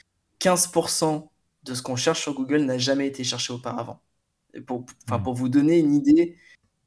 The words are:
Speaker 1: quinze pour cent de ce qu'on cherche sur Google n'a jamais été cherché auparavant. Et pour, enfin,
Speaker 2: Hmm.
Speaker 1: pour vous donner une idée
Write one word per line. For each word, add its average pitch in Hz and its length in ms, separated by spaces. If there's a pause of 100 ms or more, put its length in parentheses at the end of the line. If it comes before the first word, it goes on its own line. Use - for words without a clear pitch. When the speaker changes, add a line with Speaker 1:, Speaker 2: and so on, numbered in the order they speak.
(400)
Speaker 1:
quinze 180 280
pour - 220
cent 156 440 (300)
de 127 100
ce 123 80
qu'on 127 160
cherche 160 240
sur 147 120
Google 139 280
n'a 131 160
jamais 139 280
été 135 200
cherché 123 260
auparavant. 120 500 (520)
Et - 80
pour, 123 240 (200)
enfin, 123 140
Speaker 2:
Hmm. 98 40
Speaker 1:
pour 127 100
vous 127 160
donner 147 300
une 147 140
idée 151 440 (500)